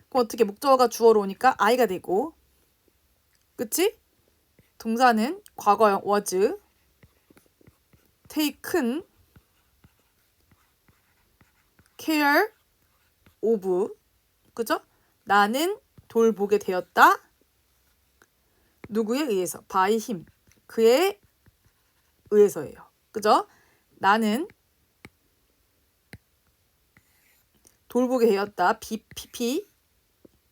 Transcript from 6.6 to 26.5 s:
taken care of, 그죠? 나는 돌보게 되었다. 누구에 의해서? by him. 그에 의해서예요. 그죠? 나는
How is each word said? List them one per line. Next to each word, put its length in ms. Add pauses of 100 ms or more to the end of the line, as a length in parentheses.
taken 760 (3000)
care 480 (960)
of, 560 (580)
그죠? 260 (440)
나는 520 (300)
돌보게 520
되었다. 600 (1700)
누구에 300
의해서? 400
by 320
him. 320 (400)
그에 540 (1080)
의해서예요. 460 (340)
그죠? 360 (500)
나는 500 (3500)